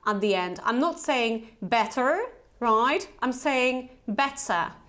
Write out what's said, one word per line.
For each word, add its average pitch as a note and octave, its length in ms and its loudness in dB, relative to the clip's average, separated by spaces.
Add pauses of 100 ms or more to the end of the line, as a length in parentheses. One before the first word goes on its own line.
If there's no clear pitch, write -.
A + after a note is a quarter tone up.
at G#3 160 0
the G3+ 140 2
end. F3+ 280 -2
I'm A3+ 160 0
not D#4+ 200 0
saying A#3 480 -2 (140)
better, A#3+ 600 0 (380)
right? A#3+ 480 2 (140)
I'm B3+ 120 -2
saying B3+ 560 0 (180)
better A#3 640 -2 (160)